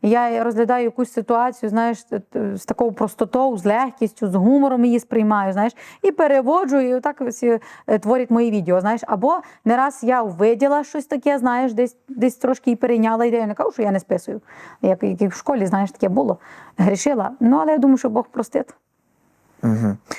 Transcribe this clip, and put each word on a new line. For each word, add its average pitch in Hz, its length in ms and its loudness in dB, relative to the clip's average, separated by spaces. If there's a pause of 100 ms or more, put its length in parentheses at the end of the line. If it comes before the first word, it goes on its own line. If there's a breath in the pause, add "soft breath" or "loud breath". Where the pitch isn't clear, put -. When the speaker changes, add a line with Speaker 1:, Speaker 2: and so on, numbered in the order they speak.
Speaker 1:
Я 233 420 0
розглядаю 233 400 0
якусь 233 280 -4
ситуацію, 240 580 -2
знаєш, 233 340 -2
т-, 214 160 -8
т-, 202 360 -8
з - 80 -12
такою 233 280 -2
простотою, 233 640 -2
з 175 80 -12
легкістю, 226 600 -2
з 180 60 -4
гумором 254 500 4
її 240 160 2
сприймаю, 214 520 0
знаєш, 208 200 0 (300 loud breath)
і 392 100 2
переводжу, 285 680 2
і 254 140 0
отак 285 260 -4
всі, 240 400 -2 (260 loud breath)
е, 220 120 2
творять 240 320 0
мої 233 200 2
відео, 185 300 0
знаєш. 214 260 -2
Або 262 340 0 (240 loud breath)
не 226 120 2
раз 269 260 -2
я 240 200 2
виділа 226 600 2
щось 294 220 -10
таке, 285 320 -2
знаєш, 247 340 0
десь, 233 240 -2 (120)
десь 254 280 0
трошки 254 340 -2
і 233 60 0
перейняла 226 480 0
ідею. 233 220 0
Не 208 80 -6
кажу, - 180 -4
що 240 100 -6
я 208 80 0
не 196 100 0
списую, 185 400 -6 (420 loud breath)
як, 190 200 0
як 190 200 -2
і 202 60 0
в 175 40 -4
школі, 226 340 -2
знаєш, 196 240 -2
таке - 180 -4
було. 208 300 0 (400 loud breath)
Грішила. 202 520 0 (100)
Ну, 240 160 4
але 311 160 2
я 302 60 2
думаю, 262 200 4
що 247 120 -2
Бог 220 180 -2
простить. - 460 -6 (880)
Speaker 2:
Мгм. 110 360 0 (200 loud breath)